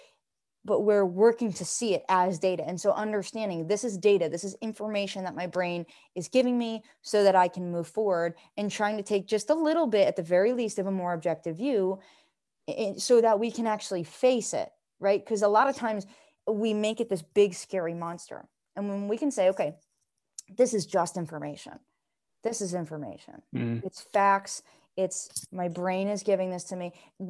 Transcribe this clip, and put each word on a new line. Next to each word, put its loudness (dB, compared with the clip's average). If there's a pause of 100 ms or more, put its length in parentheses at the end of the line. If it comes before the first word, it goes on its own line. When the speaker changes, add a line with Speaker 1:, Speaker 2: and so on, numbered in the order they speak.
(640)
Speaker 1:
but 2
we're 4
working 2
to -8
see -2
it -6
as 2
data. 0
And -6
so 2
understanding -4
this -2
is -4
data, 4
this -6
is -10
information -6
that -8
my -6
brain -4 (260)
is -8
giving 2
me -4 (180)
so 2
that 8
I 8
can -6
move -4
forward, -2 (220)
and -2
trying -2
to -6
take -2
just 0
a 4
little 2
bit, 4
at 0
the -4
very 2
least, -4
of -2
a -2
more -2
objective -4
view, 0 (680)
i-, -4
so 6
that 4
we -2
can -4
actually -4
face 0
it, -4 (280)
right? 2
'Cause -2
a 6
lot 6
of -2
times -4 (440)
we 0
make -2
it -2
this -2
big, 2
scary -6
monster. -10 (300)
And -4
when -4
we 0
can 0
say, 4
"Okay, 0 (720)
this 2
is 0
just 0
information. -10 (640)
This -4
is -4
information. -8 (120)
Speaker 2:
Mm. -2
Speaker 1:
It's -10 (140)
facts. 2 (340)
It's, -4
my -4
brain -2
is -4
giving 0
this -8
to -10
me." -10 (360)